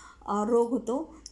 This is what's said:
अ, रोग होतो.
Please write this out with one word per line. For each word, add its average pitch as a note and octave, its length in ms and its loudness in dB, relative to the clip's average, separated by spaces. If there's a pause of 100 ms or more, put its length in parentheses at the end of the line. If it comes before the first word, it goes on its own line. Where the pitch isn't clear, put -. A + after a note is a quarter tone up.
(260)
अ, G#3 180 0
रोग A#3 260 2
होतो. B3+ 460 -4 (160)